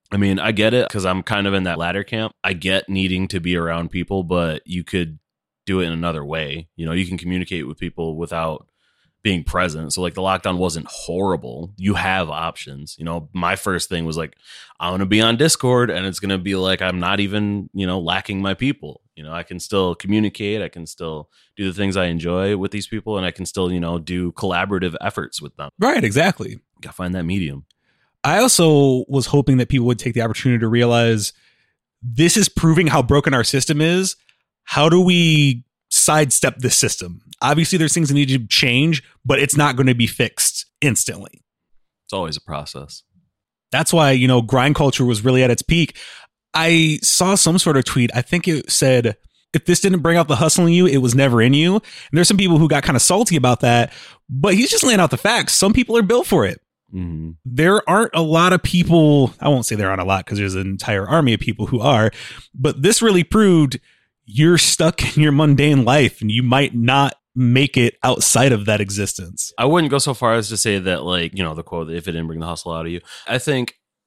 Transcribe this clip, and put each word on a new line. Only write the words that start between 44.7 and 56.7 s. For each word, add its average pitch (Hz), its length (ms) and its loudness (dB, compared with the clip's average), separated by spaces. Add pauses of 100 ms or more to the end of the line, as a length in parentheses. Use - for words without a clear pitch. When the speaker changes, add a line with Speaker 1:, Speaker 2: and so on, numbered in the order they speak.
Speaker 2:
culture 139 300 2
was 113 200 0
really 127 180 4
at 127 80 4
its 117 120 0
peak. 165 340 0 (580)
I 160 480 2
saw 190 320 2
some 180 240 2
sort 156 180 2
of 131 80 2
tweet. 120 300 0
I 123 80 0
think 175 260 -2
it 151 220 -4
said, 123 460 2 (360)
"If - 140 -2
this 175 140 2
didn't 190 200 2
bring 165 180 2
out 165 100 2
the 139 80 0
hustle 160 300 2
in 170 60 6
you, 180 140 6
it 139 120 4
was 123 160 2
never 127 280 4
in 127 120 6
you." 165 200 4
And 214 80 0 (300)
there's 165 160 4
some 202 80 2
people 180 220 4
who 160 100 6
got 143 160 2
kinda 131 160 2
salty 190 360 2
about 123 240 2
that, 120 320 2 (360)
but 139 260 0
he's 226 160 2
just 440 140 0
laying 226 160 4
out 160 100 2
the 127 60 -2
facts. 208 380 -2
Some 196 180 2
people 233 240 2
are 233 60 4
built 240 240 2
for 151 180 4
it. 92 160 -4 (320)